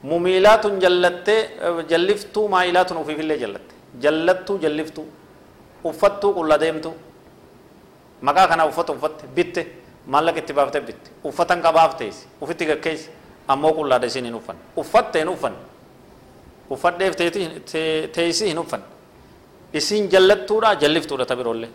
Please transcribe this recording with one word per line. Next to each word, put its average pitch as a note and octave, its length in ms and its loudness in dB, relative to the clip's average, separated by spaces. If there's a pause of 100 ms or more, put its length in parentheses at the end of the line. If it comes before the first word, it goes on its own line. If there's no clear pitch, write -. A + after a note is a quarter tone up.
Mumiilaatun F#3+ 720 4
jallattee, F3+ 600 2
eh, E3+ 480 -4
jalliftuu, G3+ 600 0
maa'ilaatun F3+ 480 2
ofiifillee D#3 400 -4
jallatte. G#2 380 -8 (260)
Jallattuu, E3+ 580 0
jalliftuu. D#3 480 -4 (760)
Uffattuu, G3+ 500 0
qulla D#3 260 2
deemtuu. D#3+ 340 -2 (1300)
Maqaa D3+ 260 6
kana D#3+ 180 4
uffata E3 260 -2
uffatte, C#3+ 420 -6
bitte. E3+ 320 -6 (400)
Maallaqa D#3+ 320 0
itti D3+ 140 -10
baaftee C#3 280 0
bitte. A#2 300 -16 (140)
Uffatan E3+ 380 -2
qabaaf E3 340 4
teessi. G#2 300 -10 (140)
Ufitti D#3 260 -6
gaggeessi. D3+ 440 -4 (380)
Ammoo D3+ 240 2
qullaadha C3 340 2
isin B2 180 -6
hin A#2 100 -10
uffanne. - 260 -14 (160)
Uffatte F#3+ 420 0
hin D#3+ 100 0
uffanne. C3+ 300 -6 (1120)
Uffadheef F3 460 -2
teeti E3+ 240 -2
hin, E3 200 -8 (120)
te-, D#3+ 400 -2
teessi E3+ 360 -2
hin E3 100 -2
uffanne. A#2+ 260 -8 (920)
Isin G3 360 -2
jallattuudha, G3+ 640 4
jalliftuudha D3 520 0
ta B2+ 100 -2
biroollee. A#2 380 -4